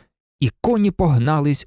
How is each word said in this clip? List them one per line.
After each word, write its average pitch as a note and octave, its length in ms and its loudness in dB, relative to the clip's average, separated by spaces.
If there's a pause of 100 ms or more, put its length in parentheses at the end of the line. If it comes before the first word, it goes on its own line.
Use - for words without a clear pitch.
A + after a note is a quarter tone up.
(400)
і B2 100 0 (100)
коні G#3+ 300 0
погнались C#3+ 760 0